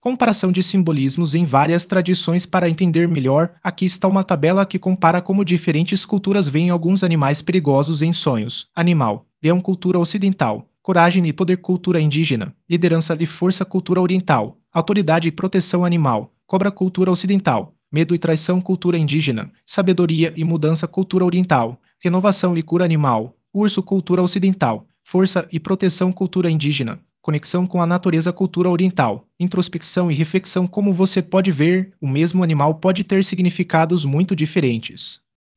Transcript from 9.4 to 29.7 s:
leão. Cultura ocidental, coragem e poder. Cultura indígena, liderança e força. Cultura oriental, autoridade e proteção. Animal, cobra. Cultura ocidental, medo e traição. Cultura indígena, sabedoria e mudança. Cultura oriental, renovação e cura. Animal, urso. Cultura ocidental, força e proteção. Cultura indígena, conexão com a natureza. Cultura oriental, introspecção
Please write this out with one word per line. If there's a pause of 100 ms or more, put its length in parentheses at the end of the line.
leão.
Cultura
ocidental, (140)
coragem
e
poder.
Cultura
indígena, (120)
liderança
e
força.
Cultura
oriental, (160)
autoridade
e
proteção.
Animal, (140)
cobra.
Cultura
ocidental, (180)
medo
e
traição.
Cultura
indígena, (140)
sabedoria
e
mudança.
Cultura
oriental, (200)
renovação
e
cura.
Animal, (160)
urso.
Cultura
ocidental, (180)
força
e
proteção.
Cultura
indígena, (220)
conexão
com
a
natureza.
Cultura
oriental, (120)
introspecção